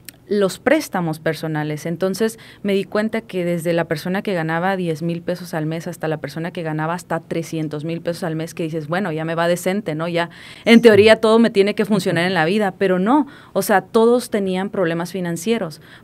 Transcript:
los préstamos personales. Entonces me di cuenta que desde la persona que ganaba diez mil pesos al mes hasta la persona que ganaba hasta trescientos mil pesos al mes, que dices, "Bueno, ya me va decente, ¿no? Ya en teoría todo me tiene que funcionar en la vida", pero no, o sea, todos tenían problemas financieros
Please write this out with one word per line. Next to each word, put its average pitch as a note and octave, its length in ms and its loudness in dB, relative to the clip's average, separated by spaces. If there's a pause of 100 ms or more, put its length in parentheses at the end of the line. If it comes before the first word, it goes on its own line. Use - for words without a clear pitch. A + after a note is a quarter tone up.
(280)
los G3 320 0
préstamos F3+ 580 0
personales. D#3 680 -4
Entonces F#3+ 540 -2 (240)
me G3+ 100 -2
di G3 120 0
cuenta G#3+ 360 -2
que F#3 240 -6
desde E3+ 300 -2
la E3+ 100 0
persona F3+ 380 -4
que G#3 100 -4
ganaba E3+ 440 -2
diez E3 260 -4
mil E3+ 180 -4
pesos F3 320 -8
al D#3 140 -4
mes D#3+ 200 -6
hasta E3 220 -6
la D#3 100 -4
persona E3 340 -8
que F3 100 -8
ganaba D#3 320 -4
hasta E3+ 260 -6
trescientos D#3 640 -6
mil E3 160 -6
pesos E3+ 220 -6
al E3 140 -4
mes, D#3+ 180 -8
que F3+ 80 -6
dices, D#3+ 260 -6
"Bueno, F3 240 -2
ya D#3 140 -4
me C#3 80 -4
va E3+ 120 0
decente, F3+ 480 -2
¿no? D#3+ 140 -4
Ya E3+ 220 -2 (340)
en A3+ 160 8
teoría A3 360 8
todo A3 220 4
me A3+ 120 4
tiene G3+ 240 2
que A3 100 0
funcionar F3 400 0
en F#3+ 80 0
la D#3+ 140 2
vida", G3+ 320 0
pero F#3 200 2
no, A3+ 280 2 (260)
o G3 80 0
sea, G3 220 2
todos A#3 480 2
tenían G3 400 -2
problemas E3+ 420 -2
financieros F3+ 680 -4 (220)